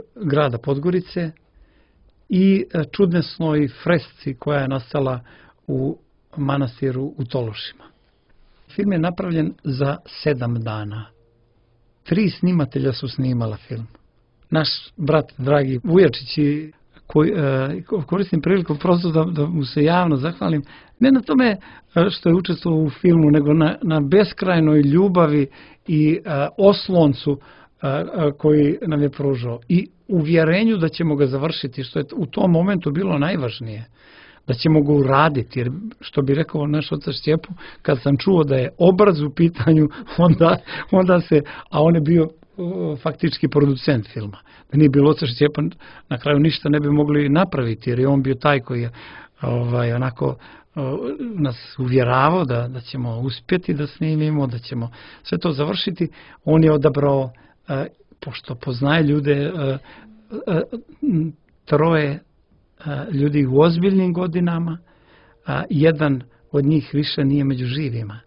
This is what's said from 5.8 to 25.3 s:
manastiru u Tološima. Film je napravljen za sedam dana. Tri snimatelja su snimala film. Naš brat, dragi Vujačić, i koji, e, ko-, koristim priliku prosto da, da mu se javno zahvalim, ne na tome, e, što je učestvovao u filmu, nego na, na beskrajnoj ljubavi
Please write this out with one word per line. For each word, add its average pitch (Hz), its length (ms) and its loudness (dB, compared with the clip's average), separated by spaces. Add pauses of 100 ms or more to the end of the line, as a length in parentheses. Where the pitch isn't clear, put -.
manastiru 139 680 -2 (160)
u 139 60 -6
Tološima. 117 600 -8 (920)
Film 202 180 -2
je 175 60 0
napravljen 170 540 -2 (120)
za 139 320 -2 (100)
sedam 123 480 -4
dana. 107 520 -8 (960)
Tri 180 280 0
snimatelja 139 640 -2
su 123 160 -8
snimala 117 480 -4
film. 113 300 -12 (640)
Naš 160 180 0 (280)
brat, 156 420 -2
dragi 135 460 0
Vujačić, 165 540 2
i 151 340 -2 (340)
koji, 156 240 2
e, - 40 -4 (520)
ko-, 190 200 -4
koristim 185 340 -2
priliku 180 340 0
prosto 175 360 0
da, 160 140 2
da 156 220 -2
mu 160 180 -4
se 147 200 0
javno 170 320 2
zahvalim, 160 460 -2 (360)
ne 269 140 6
na 269 80 4
tome, 254 260 2
e, 214 100 0 (540)
što - 180 -2
je 165 60 6
učestvovao 170 460 -2
u 156 100 0
filmu, 165 400 4
nego 147 240 4
na, 160 280 2
na 160 180 0
beskrajnoj 165 800 2
ljubavi 151 680 4 (400)